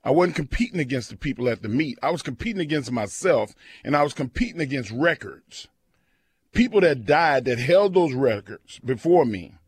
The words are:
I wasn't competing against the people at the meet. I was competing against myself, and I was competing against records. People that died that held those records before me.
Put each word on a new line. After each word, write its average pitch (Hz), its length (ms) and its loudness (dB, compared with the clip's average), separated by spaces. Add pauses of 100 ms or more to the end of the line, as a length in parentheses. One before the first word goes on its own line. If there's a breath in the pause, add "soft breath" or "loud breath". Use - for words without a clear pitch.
I - 80 -2
wasn't 175 240 2
competing 180 440 -4
against 127 300 -4
the 110 80 -16
people 123 320 -4
at 113 120 -4
the 107 80 -8
meet. 131 340 -2
I 147 80 0
was 170 100 -4
competing 190 400 -8
against 147 300 -4
myself, 117 640 0 (280 loud breath)
and 143 120 -2
I 147 80 4
was 147 100 -2
competing 170 480 -4
against 127 300 -6
records. - 760 -4 (840)
People 220 300 2
that 143 240 2
died 147 400 4
that 123 120 0
held 175 380 4
those 165 180 4
records 113 720 -4
before 151 400 4
me. 98 300 -8 (120)